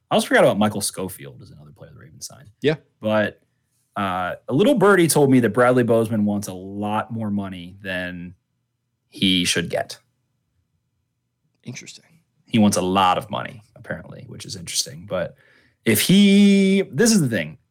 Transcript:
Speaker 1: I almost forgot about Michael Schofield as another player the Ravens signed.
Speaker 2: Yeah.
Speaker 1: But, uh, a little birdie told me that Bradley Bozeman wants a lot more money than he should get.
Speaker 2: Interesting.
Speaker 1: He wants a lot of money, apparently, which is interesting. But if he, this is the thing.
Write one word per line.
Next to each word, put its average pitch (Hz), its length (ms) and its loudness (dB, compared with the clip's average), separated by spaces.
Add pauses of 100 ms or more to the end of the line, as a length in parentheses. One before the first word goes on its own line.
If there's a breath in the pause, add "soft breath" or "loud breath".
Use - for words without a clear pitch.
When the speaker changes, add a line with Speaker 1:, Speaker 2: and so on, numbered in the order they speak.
(120)
Speaker 1:
I 160 40 0
almost 220 120 0
forgot 233 160 4
about 110 160 2
Michael 104 220 0
Schofield 69 600 -10
as - 80 -20
another 76 220 -20
player 78 220 -20
the - 60 -20
Ravens - 280 -20
signed. - 220 -20 (120)
Speaker 2:
Yeah. 151 140 0 (240)
Speaker 1:
But, 107 420 -2 (540)
uh, 92 400 -6 (120)
a 120 60 -4
little 220 220 4
birdie 190 320 4
told 143 240 2
me 127 80 6
that 113 100 2
Bradley 123 340 2
Bozeman 113 420 0
wants 104 220 -4
a 95 60 -12
lot 101 580 -8
more 110 200 -8
money 95 500 -8
than 90 540 -10 (760)
he 92 360 0
should 87 240 -2
get. - 280 -6 (1700)
Speaker 2:
Interesting. - 560 -20 (260)
Speaker 1:
He - 140 0
wants 101 180 4
a 90 40 0
lot 92 360 2
of - 120 -8
money, - 320 -12 (140)
apparently, - 520 -16
which - 180 -18
is - 100 -14
interesting. 85 520 -8
But 90 280 -6 (500 soft breath)
if - 160 2
he, 196 920 4
this 220 200 2
is 208 100 4
the 131 80 0
thing. 80 280 -6 (140)